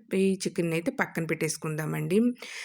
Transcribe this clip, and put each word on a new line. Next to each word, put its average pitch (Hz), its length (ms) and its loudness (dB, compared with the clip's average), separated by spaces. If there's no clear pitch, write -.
ఈ 196 100 4
చికెన్ 170 380 0
అయితే 170 180 0
పక్కన 170 340 -2
పెట్టేసుకుందామండి. 156 920 0